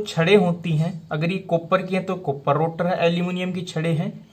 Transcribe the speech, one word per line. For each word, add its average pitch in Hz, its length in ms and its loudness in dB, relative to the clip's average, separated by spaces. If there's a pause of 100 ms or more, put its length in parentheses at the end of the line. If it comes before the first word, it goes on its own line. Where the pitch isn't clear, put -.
छड़ें 165 320 4
होती 175 360 2
हैं, 160 360 0
अगर 160 240 0
ये 190 80 -2
कॉपर 170 420 0
की 185 120 -4
हैं 180 120 0
तो 185 100 -2
कॉपर - 400 0
रोटर 165 300 0
है, 180 100 0 (100)
एल्यूमिनियम 180 460 0
की 185 100 -4
छड़ें 165 320 -2
हैं 180 380 -4